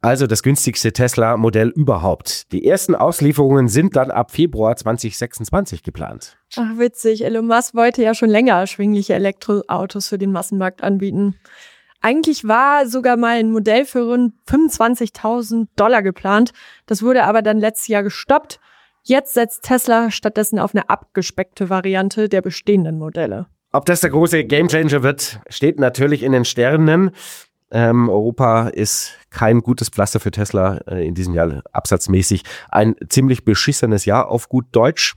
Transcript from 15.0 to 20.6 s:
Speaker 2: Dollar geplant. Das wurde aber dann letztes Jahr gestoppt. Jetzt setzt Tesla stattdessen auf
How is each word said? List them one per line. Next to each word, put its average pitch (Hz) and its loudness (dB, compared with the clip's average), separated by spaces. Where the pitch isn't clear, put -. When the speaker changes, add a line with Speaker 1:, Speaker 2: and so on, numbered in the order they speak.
Speaker 2:
Dollar 220 4
geplant. 202 0
Das 214 -4
wurde 247 4
aber 214 2
dann 214 0
letztes 214 -4
Jahr 202 0
gestoppt. - -2
Jetzt 269 0
setzt 233 -2
Tesla 233 0
stattdessen 214 -4
auf - -4